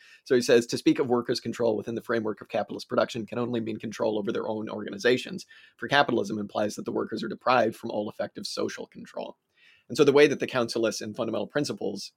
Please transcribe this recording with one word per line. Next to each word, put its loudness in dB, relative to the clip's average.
So 0
he 6
says, 6
"To -2
speak 4
of 2
workers' 0
control 0
within -6
the -4
framework -2
of -20
capitalist -4
production 0
can -8
only -2
mean -4
control -2
over -2
their -4
own -6
organizations, -2
for -8
capitalism 2
implies -2
that -10
the -4
workers -4
are -4
deprived 2
from -10
all -4
effective -8
social -6
control." -12
And -10
so 6
the 6
way 10
that 0
the -2
councilists -2
and -10
fundamental -4
principles -4